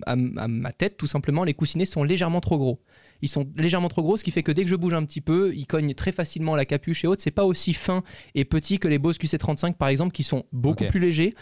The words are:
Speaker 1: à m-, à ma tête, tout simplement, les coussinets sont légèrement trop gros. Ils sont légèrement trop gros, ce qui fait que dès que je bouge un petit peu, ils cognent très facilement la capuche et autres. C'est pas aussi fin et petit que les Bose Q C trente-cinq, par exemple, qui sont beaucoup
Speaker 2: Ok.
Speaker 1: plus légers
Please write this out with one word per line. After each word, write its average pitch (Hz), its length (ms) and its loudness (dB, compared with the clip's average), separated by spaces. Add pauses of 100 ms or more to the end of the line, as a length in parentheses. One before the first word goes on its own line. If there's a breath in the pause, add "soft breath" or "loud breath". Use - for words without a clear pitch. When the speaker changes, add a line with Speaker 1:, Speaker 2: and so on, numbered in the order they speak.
Speaker 1:
à - 80 -2
m-, 127 240 0
à 110 100 -4
ma 117 240 -4
tête, 202 260 -2
tout 151 100 -4
simplement, 147 360 0
les 156 100 0
coussinets 160 320 -2
sont 160 180 -2
légèrement 170 360 0
trop 170 180 0
gros. 131 220 0 (440 soft breath)
Ils 147 60 -2
sont 143 260 -2
légèrement 175 320 2
trop 165 160 -2
gros, 175 120 2
ce 214 80 -4
qui - 60 -2
fait 165 140 0
que - 80 0
dès 165 120 0
que 180 60 0
je 185 60 2
bouge 175 180 0
un 160 100 0
petit 147 180 -6
peu, 175 340 2
ils 143 100 -8
cognent 151 300 0
très - 160 -2
facilement 160 440 -2
la 143 100 2
capuche 156 380 -2
et - 40 2
autres. 196 160 0
C'est - 80 0
pas 202 140 2
aussi 180 280 2
fin 185 300 -2 (320 loud breath)
et 139 100 2
petit 160 320 0
que 185 100 0
les 147 120 4
Bose 165 180 2
Q - 80 -2
C 156 140 -2
trente-cinq, 170 360 -2
par 139 120 0
exemple, 139 240 2
qui - 100 -4
sont 131 300 -2
beaucoup 131 320 0
Speaker 2:
Ok. - 80 2
Speaker 1:
plus 196 80 2
légers 170 420 2